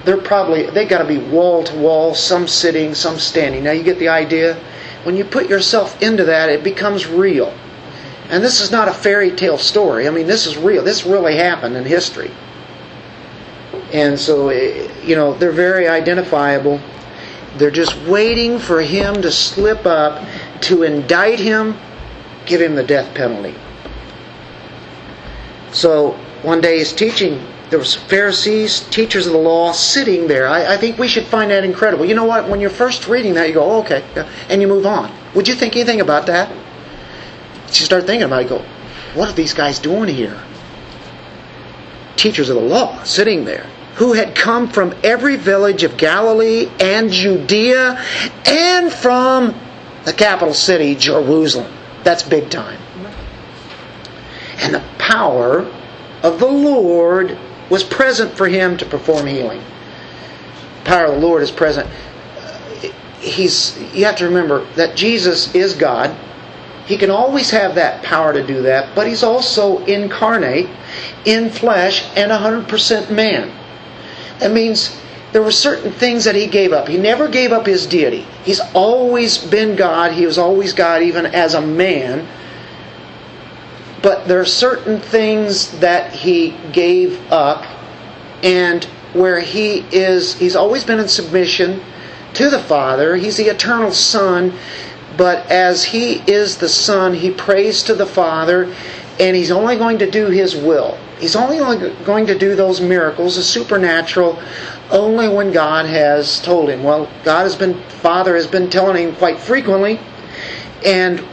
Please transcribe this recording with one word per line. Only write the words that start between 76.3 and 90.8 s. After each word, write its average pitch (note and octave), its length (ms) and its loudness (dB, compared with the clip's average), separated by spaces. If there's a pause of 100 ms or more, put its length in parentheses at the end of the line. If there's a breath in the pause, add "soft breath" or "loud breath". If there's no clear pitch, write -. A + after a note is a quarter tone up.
he G#3 100 2
gave F#3+ 260 2
up. D3+ 160 2
He D#3+ 100 0
never A#3 300 2
gave B3 240 2
up A3+ 140 2
his F#3+ 220 2
deity. D3 400 0 (160)
He's G3 160 0 (160)
always A#3+ 640 2
been G#3 360 2
God. E3+ 360 2
He E3+ 160 2
was D#3 100 0
always F#3 360 2
God E3+ 280 2
even E3+ 240 0
as E3 300 2
a D#3 60 2
man. D#3 680 -2 (1800 loud breath)
But G3 240 2
there F3+ 120 4
are F#3 60 2
certain A#3 540 0
things G#3+ 800 0
that F3 340 2
he E3+ 420 2 (160)
gave F3+ 480 2 (120)
up, D3 340 2 (800)
and F3+ 400 2 (300)
where F3+ 260 4
he G#3 400 -2 (120)
is, F#3 440 2
he's F3+ 200 2
always G#3+ 280 2